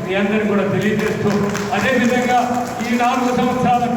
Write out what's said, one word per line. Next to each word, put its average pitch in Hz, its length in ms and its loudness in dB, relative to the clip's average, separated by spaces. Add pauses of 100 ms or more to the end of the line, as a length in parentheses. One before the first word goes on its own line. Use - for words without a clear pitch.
మీ 185 160 -4
అందరికీ 214 300 0
కూడా 190 220 2
తెలియజేస్తూ, 208 560 0 (460)
అదేవిధంగా 247 640 2 (480)
ఈ 240 40 -2 (120)
నాలుగు 247 360 2
సంవత్సరాల 247 460 2 (120)